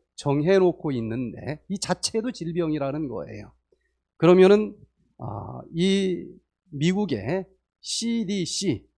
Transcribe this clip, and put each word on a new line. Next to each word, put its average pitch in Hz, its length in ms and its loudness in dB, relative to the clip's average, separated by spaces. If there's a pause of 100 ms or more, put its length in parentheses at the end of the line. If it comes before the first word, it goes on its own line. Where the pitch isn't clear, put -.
(160)
정해놓고 160 760 2
있는데 120 760 -6
이 202 100 -6
자체도 226 540 -4
질병이라는 156 760 -4
거예요. 104 440 -10 (640)
그러면은, 190 580 6 (400)
아, 110 460 -12 (100)
이 185 540 0 (460)
미국의 165 720 -2 (340)
씨디씨, 202 1080 -4 (120)